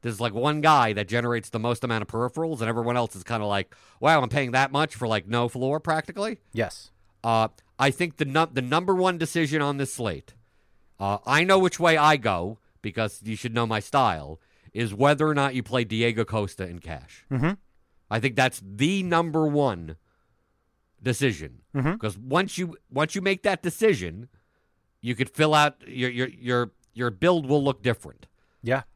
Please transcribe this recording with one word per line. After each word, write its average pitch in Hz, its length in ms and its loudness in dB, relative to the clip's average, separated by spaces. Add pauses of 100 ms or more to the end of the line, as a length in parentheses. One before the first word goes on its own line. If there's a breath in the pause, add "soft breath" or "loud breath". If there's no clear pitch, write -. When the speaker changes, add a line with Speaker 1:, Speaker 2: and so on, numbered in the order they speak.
Speaker 1:
there's, 110 180 -6
like, 117 140 -2
one 147 260 0
guy 143 340 6
that 101 140 -4
generates 120 420 -2
the 117 80 -4
most 117 260 -2
amount 113 180 -2
of 101 60 -10
peripherals, 123 520 -4
and 113 80 -2
everyone 117 280 -2
else 120 200 -2
is 90 80 -14
kinda 113 220 -4
like, 101 280 -2 (240 soft breath)
"Wow, 147 240 4
I'm 123 80 -2
paying 131 220 0
that 131 200 2
much 147 220 0
for, 123 140 -6
like, 104 180 0
no 120 240 0
floor, 135 300 -2
practically?" 180 580 -4 (140)
Speaker 2:
Yes. - 380 -6 (340)
Speaker 1:
Uh, 113 240 2 (300)
I 135 120 4
think 165 260 -4
the 156 100 -2
num-, 156 280 0
the 127 80 -2
number 170 320 0
one 180 240 2
decision 156 440 0
on 143 160 0
this 135 160 -4
slate, 101 400 -6 (640)
uh, 98 260 0
I 147 200 4
know 190 140 6
which 185 220 2
way 165 160 6
I 151 220 6
go, 101 400 -2 (240)
because 107 420 -4
you 110 120 -6
should 113 180 -8
know 117 120 0
my 110 140 -2
style, 85 580 0 (360 soft breath)
is 110 180 -4
whether 139 340 2
or 151 80 0
not 139 200 0
you 127 80 -2
play 123 220 -2
Diego 110 420 0
Costa 98 420 -6
in 87 100 -12
cash. 80 540 -16
Speaker 2:
Mm-hmm. 139 200 0 (580)
Speaker 1:
I 110 100 0
think 120 160 -2
that's 131 260 0
the 131 400 0
number 165 440 2
one 104 500 0 (1040)
decision. 101 600 -2 (120)
Speaker 2:
Mm-hmm. 139 220 0
Speaker 1:
'Cause 107 220 -6
once 147 400 -2
you, 175 180 -6 (140)
once 147 240 -2
you 196 80 -4
make 190 200 -2
that 190 200 0
decision, 120 680 -2 (720)
you 120 140 -4
could 127 160 -4
fill 156 240 2
out, 147 340 4
your, 127 220 -4
your, 123 180 -2
your, 123 420 -2 (220)
your 120 180 -2
build 160 360 2
will 143 160 2
look 135 200 -2
different. - 440 -4 (360)
Speaker 2:
Yeah. 123 200 -2 (140)